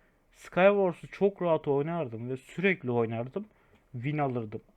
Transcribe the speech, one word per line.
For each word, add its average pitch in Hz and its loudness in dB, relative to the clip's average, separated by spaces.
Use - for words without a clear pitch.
Skywars'u 190 2
çok 202 0
rahat 160 2
oynardım 139 -2
ve 131 -4
sürekli 170 -2
oynardım. 120 -2
Win 135 -4
alırdım. 120 -4